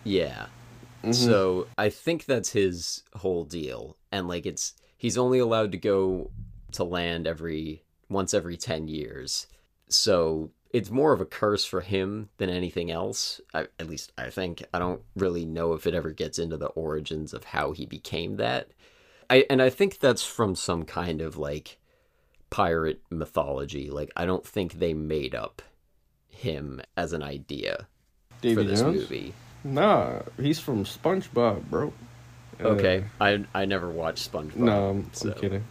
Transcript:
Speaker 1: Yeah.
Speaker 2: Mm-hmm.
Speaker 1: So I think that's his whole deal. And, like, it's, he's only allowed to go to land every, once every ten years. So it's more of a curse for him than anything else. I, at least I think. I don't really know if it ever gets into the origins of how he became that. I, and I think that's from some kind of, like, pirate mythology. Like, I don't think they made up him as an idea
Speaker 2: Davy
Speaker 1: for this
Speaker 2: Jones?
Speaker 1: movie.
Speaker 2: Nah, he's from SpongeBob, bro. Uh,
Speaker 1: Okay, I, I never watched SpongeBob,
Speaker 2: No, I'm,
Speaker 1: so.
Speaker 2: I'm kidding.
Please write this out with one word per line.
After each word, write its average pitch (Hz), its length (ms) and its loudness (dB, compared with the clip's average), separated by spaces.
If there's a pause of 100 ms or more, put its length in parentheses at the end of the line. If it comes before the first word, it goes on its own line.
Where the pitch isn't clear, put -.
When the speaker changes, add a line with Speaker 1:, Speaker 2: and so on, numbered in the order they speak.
Speaker 1:
Yeah. 71 440 0 (560)
Speaker 2:
Mm-hmm. 113 100 0
Speaker 1:
So 98 540 4 (100)
I 104 120 2
think 160 360 -2
that's 117 260 0
his 92 520 0 (100)
whole 92 320 0
deal. 71 520 -8 (140)
And, 95 160 -2
like, 87 180 -4
it's, - 280 -4 (240)
he's 110 200 -2
only 127 220 4
allowed 110 340 4
to 95 40 -4
go 95 540 2 (400)
to - 120 -4
land 85 440 -2
every, 80 560 -6 (260)
once 98 240 -2
every 87 240 0
ten 78 300 -4
years. 76 600 -6 (420)
So 80 600 4 (200)
it's 98 180 0
more 139 240 6
of 98 80 2
a 90 40 -2
curse 104 380 2
for - 180 -2
him 101 560 -2
than 92 120 0
anything 87 420 -2
else. 95 480 -4 (140)
I, 80 140 -2 (120)
at 82 100 -6
least 76 280 -10
I 62 120 -8
think. 87 440 -6
I 90 60 0
don't 90 220 -2 (140)
really 87 300 2
know 82 280 0
if 78 140 -2
it 85 60 2
ever 78 180 -2
gets 78 280 -6
into 82 180 -2
the 78 100 -4
origins 78 680 -4
of - 120 -12
how 73 260 -2
he 80 140 -8
became 90 520 -6
that. 120 320 -2 (600)
I, 131 200 8
and 135 120 6
I 131 80 8
think 196 300 0
that's 143 260 4
from 98 300 0
some 85 300 -2
kind 85 360 -4
of, 78 160 -6
like, 73 400 -6 (720)
pirate 82 600 2
mythology. 71 800 -4
Like, 73 260 -6
I 87 100 -2
don't 92 200 0
think 90 280 -4
they 85 200 2
made 76 400 -2
up - 280 -8 (680)
him 69 540 -8 (160)
as 85 160 -2
an 78 100 -4
idea 69 640 -6 (540)
Speaker 2:
Davy 117 140 4
Speaker 1:
for 101 80 4
this 101 180 4
Speaker 2:
Jones? 147 180 4
Speaker 1:
movie. - 340 -6 (300)
Speaker 2:
Nah, 139 560 4 (200)
he's 143 200 2
from 117 240 0
SpongeBob, 120 840 0
bro. 131 220 0 (680)
Uh, - 80 2
Speaker 1:
Okay, 98 380 4 (140)
I, 101 260 4 (100)
I 98 100 2
never 92 240 0
watched 82 420 -4
SpongeBob, 78 260 -6
Speaker 2:
No, 101 320 4
I'm, 98 240 -2
Speaker 1:
so. - 180 -6
Speaker 2:
I'm - 80 -8
kidding. 98 320 -2